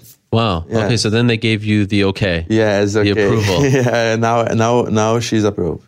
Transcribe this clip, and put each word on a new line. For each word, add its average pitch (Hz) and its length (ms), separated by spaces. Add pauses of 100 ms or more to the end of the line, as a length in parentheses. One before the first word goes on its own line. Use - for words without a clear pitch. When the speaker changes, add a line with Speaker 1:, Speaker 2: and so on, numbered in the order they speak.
(300)
Speaker 1:
Wow. 104 380
Speaker 2:
Yeah. 110 160
Speaker 1:
Okay, 113 140
so 110 100
then 117 180
they 117 120
gave 110 260
you 104 220
the 101 180
okay. 90 440
Speaker 2:
Yes, 104 440
Speaker 1:
The 107 80
Speaker 2:
okay. 104 100
Speaker 1:
approval. 104 560
Speaker 2:
<laughs> 131 40
Yeah, 117 460
now, 117 280
now, 113 380
now 110 360
she's 113 240
approved. 90 460